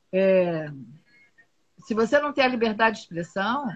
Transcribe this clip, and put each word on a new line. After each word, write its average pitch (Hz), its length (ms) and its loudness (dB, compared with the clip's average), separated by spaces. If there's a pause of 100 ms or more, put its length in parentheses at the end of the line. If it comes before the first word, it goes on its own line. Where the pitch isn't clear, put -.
(100)
É... 180 640 2 (1080)
Se - 120 -8
você 220 260 2
não 294 140 0
tem 277 100 0
a 254 60 4
liberdade 220 480 0
de - 60 -16
expressão, 202 720 -6